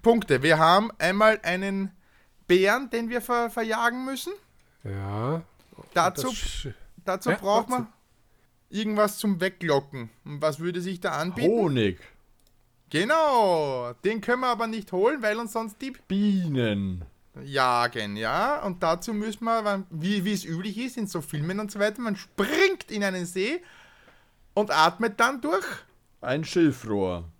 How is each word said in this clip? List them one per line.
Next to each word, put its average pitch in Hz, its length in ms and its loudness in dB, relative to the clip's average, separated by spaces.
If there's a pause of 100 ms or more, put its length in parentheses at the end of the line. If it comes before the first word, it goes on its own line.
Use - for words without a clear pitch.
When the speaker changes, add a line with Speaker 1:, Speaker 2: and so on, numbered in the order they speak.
Speaker 1:
Punkte. 196 400 4
Wir 156 160 6
haben 185 400 6
einmal 208 440 4
einen 190 500 -2 (540)
Bären, 202 440 4
den 233 200 -4
wir 240 100 -4
ver-, 233 300 0
verjagen 233 540 -2
müssen. 269 280 -6 (500)
Speaker 2:
Ja. 104 600 -4 (520)
Speaker 1:
Dazu, 185 340 0
Speaker 2:
Das 240 80 -4
sch-, - 380 -6 (300)
Speaker 1:
dazu 190 260 -2
Speaker 2:
ja, 196 60 2
Speaker 1:
braucht 214 340 2
Speaker 2:
dazu. 247 120 0
Speaker 1:
man 214 100 -12 (800)
irgendwas 208 480 0
zum 196 220 0
Weglocken. 143 680 -2 (140)
Und 143 180 -8
was 156 160 0
würde 175 220 -4
sich 180 200 -6
da 175 120 -2
anbieten? 165 360 0
Speaker 3:
Honig. 139 520 2 (880)
Speaker 1:
Genau. 180 1040 2 (120)
Den 214 160 0
können 247 200 0
wir 254 80 0
aber 226 180 -2
nicht 220 240 -8
holen, 226 320 2
weil 214 160 0
uns 226 140 -6
sonst 226 280 -6
die 269 120 -8 (160)
Speaker 3:
Bienen. 127 960 0 (400)
Speaker 1:
jagen, 120 720 0
ja. 175 460 0
Und 185 200 -4
dazu 175 320 -2
müssen 214 300 -6
wir, 226 200 0
weil, 196 260 -2
wie, 175 340 -2
wie 208 80 0
es 196 120 -4
üblich 185 320 -6
ist, 247 200 -6
in 214 100 -4
so 175 140 -6
Filmen 160 400 -6
und 208 100 -8
so 208 80 -12
weiter, 208 240 0
man 214 140 -2
springt 330 720 0
in 202 140 -2
einen 185 220 -2
See 220 360 -2 (920)
und 202 180 0
atmet 175 480 2
dann 269 200 2
durch. 349 240 -2 (560)
Speaker 3:
Ein 139 240 -2
Schilfrohr. 101 840 0 (120)